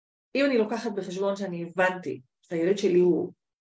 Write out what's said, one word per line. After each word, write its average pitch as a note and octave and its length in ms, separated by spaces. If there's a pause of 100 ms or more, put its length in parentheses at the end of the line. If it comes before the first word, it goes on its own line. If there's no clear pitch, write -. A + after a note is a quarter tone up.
(360)
אם C#4 100
אני C4 120
לוקחת A3 340
בחשבון G3 440
שאני F3 280
הבנתי F3+ 580 (200)
שהילד F3 360
שלי F3+ 220
הוא F3+ 340 (280)